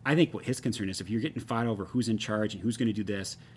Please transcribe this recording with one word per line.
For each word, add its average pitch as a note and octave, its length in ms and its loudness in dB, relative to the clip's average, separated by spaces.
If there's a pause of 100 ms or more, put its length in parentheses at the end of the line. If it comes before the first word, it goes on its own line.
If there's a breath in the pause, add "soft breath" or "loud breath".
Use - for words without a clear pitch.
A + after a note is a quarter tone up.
I C3+ 100 4
think E3 180 6
what - 120 -6
his B2 160 -2
concern G#2 280 0
is, F#2+ 120 -6
if F#2 100 -8
you're A2+ 100 2
getting B2+ 200 -4
fought A#2 260 0
over G#2 200 -2
who's A#2+ 220 0
in A2 100 2
charge G#2+ 360 0
and F2+ 80 -10
who's A#2 140 0
gonna A2+ 160 2
do G#2 120 -2
this, G2 320 -4 (200 loud breath)